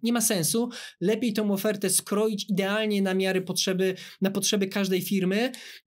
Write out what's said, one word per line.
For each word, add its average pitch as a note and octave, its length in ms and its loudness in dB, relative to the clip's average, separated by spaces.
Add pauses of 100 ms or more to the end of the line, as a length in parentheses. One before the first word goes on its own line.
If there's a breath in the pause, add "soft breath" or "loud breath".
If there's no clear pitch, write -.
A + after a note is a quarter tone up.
Nie A#3 100 0
ma A#3+ 80 2
sensu. A3 480 0 (320 loud breath)
Lepiej A3 320 0
tą G#3+ 200 0
ofertę G3 380 0
skroić G#3 600 -2
idealnie G3+ 520 0
na F#3 120 0
miary F#3 280 2
potrzeby, F#3 520 0 (260 loud breath)
na F#3+ 100 2
potrzeby G3 360 0
każdej F#3+ 360 0
firmy, G3+ 500 2 (340 loud breath)